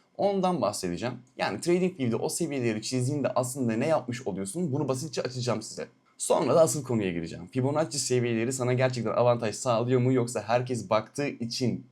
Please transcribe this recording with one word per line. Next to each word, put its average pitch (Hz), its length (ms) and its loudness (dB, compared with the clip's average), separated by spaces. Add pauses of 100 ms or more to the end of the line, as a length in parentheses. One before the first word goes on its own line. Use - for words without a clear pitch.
(160)
Ondan 185 440 0
bahsedeceğim. 101 540 -2 (220)
Yani 95 240 -2
TradingView'de 175 560 0
o - 120 -2
seviyeleri 127 540 -2
çizdiğinde 127 460 0
aslında 127 440 0
ne 117 140 0
yapmış 131 400 -2
oluyorsun? 104 460 -4
Bunu 143 160 0
basitçe 135 340 -4
açacağım 123 400 -4
size. - 260 -10 (300)
Sonra 143 360 2
da 170 60 8
asıl 156 240 4
konuya 107 280 0
gireceğim. 85 340 -6
Fibonacci 143 520 0
seviyeleri 120 540 0
sana 127 200 0
gerçekten 123 400 0
avantaj 117 420 4
sağlıyor 123 460 2
mu? 127 120 4
Yoksa 120 300 0
herkes 117 480 -2
baktığı 113 380 0
için 113 640 -2